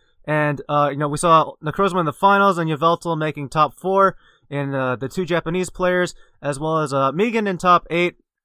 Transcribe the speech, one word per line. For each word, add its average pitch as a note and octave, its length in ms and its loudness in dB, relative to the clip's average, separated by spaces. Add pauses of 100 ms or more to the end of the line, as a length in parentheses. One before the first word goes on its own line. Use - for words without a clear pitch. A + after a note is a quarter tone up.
(240)
And, D3 440 -2
uh, D3 240 2
you C#3 60 -8
know, D3+ 100 -2
we C#3+ 100 -4
saw E3 360 4 (100)
Necrozma F#3 340 -2
in E3+ 80 0
the D3 60 -2
finals G3 440 4
and E3 140 -2
Yveltal E3 480 0
making D3 300 -6
top D3+ 260 0
four F#3+ 420 2 (320)
in, C#3 260 -6
uh, C3 200 -2
the B2 140 -8
two F#3 160 -6
Japanese F3 460 -4
players, F3+ 440 -2 (260)
as C#3 200 -6
well D#3+ 180 -2
as, D3 140 -4
uh, C3+ 180 2
Megan G#3 380 -2
in F#3 100 -4
top F3 320 4
eight. E3+ 280 0 (260)